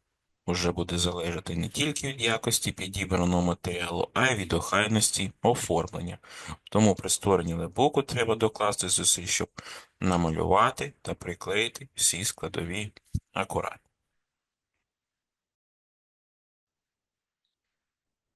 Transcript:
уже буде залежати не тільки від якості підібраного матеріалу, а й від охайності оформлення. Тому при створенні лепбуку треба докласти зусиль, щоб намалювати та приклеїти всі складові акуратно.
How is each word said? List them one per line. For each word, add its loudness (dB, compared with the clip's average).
уже 0
буде -2
залежати -2
не -2
тільки -4
від -8
якості 0
підібраного 0
матеріалу, -2
а 4
й 2
від -4
охайності 0
оформлення. 0
Тому 6
при -4
створенні 4
лепбуку 2
треба 0
докласти 0
зусиль, 0
щоб 0
намалювати 2
та -6
приклеїти -6
всі 0
складові -6
акуратно. -4